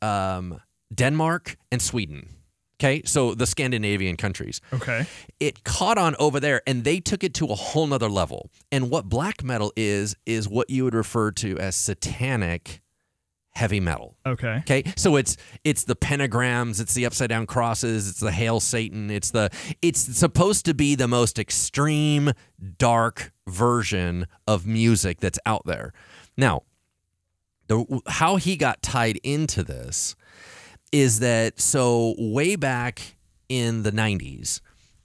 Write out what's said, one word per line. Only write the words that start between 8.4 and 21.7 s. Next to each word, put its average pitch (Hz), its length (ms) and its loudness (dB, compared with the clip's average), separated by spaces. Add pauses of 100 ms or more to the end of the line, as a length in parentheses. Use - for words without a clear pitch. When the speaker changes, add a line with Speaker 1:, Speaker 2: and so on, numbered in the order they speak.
Speaker 1:
And 127 200 0
what 135 180 -2
black 151 340 -2
metal 113 320 -2
is, 101 400 0 (120)
is 110 200 0
what 110 220 0
you 131 140 0
would 127 100 0
refer 110 380 0
to 95 260 -4
as 95 180 -4
satanic 101 1040 -4 (760)
heavy 104 240 0
metal. 82 360 -4 (120)
Speaker 2:
Okay. 123 320 -4
Speaker 1:
Okay, 143 360 0
so 165 200 4
it's, 131 200 2 (280)
it's - 220 0
the 123 100 0
pentagrams, 120 840 0
it's 113 140 -2
the 123 140 0
upside 120 220 -2
down 113 180 -2
crosses, 113 600 0
it's 92 120 -8
the 107 120 0
Hail 113 280 2
Satan, 107 500 -2
it's 104 220 -4
the, 107 180 2 (320)
it's 170 180 2
supposed 180 680 2
to 165 100 2
be 143 180 4
the 131 140 2
most 120 320 2
extreme, 147 920 0 (460)